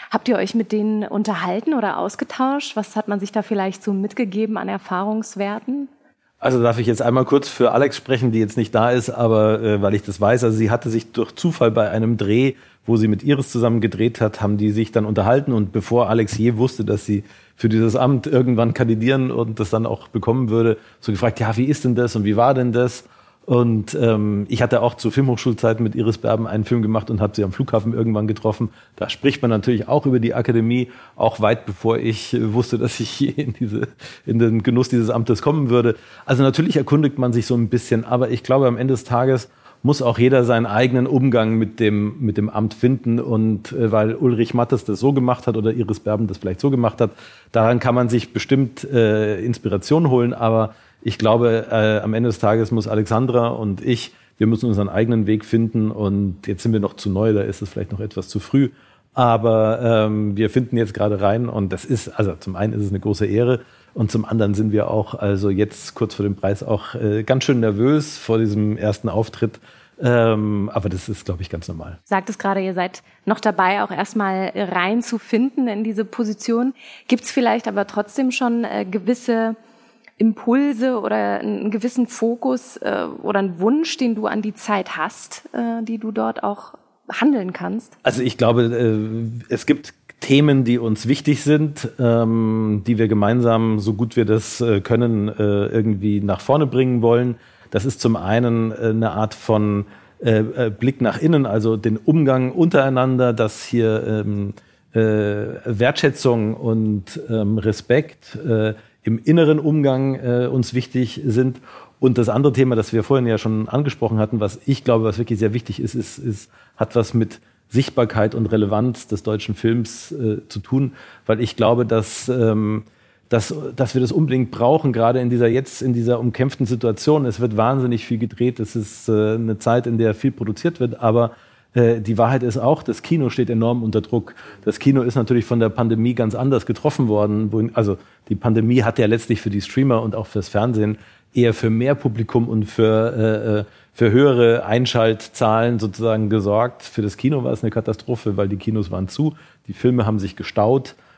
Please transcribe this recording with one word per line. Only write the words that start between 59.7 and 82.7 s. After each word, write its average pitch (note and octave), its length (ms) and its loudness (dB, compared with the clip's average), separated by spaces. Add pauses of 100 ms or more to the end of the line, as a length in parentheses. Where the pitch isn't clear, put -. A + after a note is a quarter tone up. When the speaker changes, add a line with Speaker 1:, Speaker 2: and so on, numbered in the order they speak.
Speaker 2:
ähm, G#2+ 520 2
wir G#2+ 140 0
finden B2 280 0
jetzt G#2 180 -2
gerade G#2 260 -2
rein A2 260 0
und G2 240 -2
das F#2 140 -8
ist, - 240 -4
also G2+ 300 -2
zum F#2+ 160 -10
einen G#2 180 -2
ist G#2+ 80 -4
es G2+ 80 -2
eine G2 100 -2
große G#2 280 -2
Ehre A#2 320 2 (360)
und G#2+ 160 -2
zum G#2+ 140 -2
anderen G#2+ 280 0
sind G#2 200 0
wir G#2+ 180 0
auch, G#2+ 240 -4
also G2+ 340 -2
jetzt G#2 460 -4
kurz G#2+ 180 -4
vor G2+ 100 -4
dem G2+ 120 -2
Preis G2+ 280 -4
auch, - 320 -4
äh, A2 280 -2
ganz C3 220 0
schön B2 160 2
nervös B2+ 560 0
vor A2+ 200 -2
diesem G#2+ 400 0
ersten G#2 300 -2
Auftritt. - 520 -4 (420)
Ähm, A2 720 2
aber G2+ 160 -4
das F#2 180 -6
ist, G2 160 -10
glaub F2 160 -8
ich, F2+ 100 -10
ganz F2 200 -10
normal. E2+ 340 -14
Speaker 1:
Sagt F#3+ 260 -4
es G#3+ 80 -8
gerade, G3 220 -2
ihr F#3+ 140 -4
seid F3+ 280 -6 (220)
noch G#3 160 0
dabei, G3 420 2
auch F3+ 100 -4
erstmal F#3+ 640 -4
reinzufinden A3+ 1160 -2
in G#3 160 -4
diese A3 180 -4
Position. A#3 680 -2 (340)
Gibt's - 240 -2
vielleicht A3+ 380 0
aber G3+ 180 -2
trotzdem B3+ 440 -2
schon, A#3 340 -2
äh, - 180 -6
gewisse A3+ 720 -2 (640)
Impulse B3 800 0
oder G#3 400 -2
einen G#3 320 -4
gewissen A#3 360 -2
Fokus, A#3+ 680 -4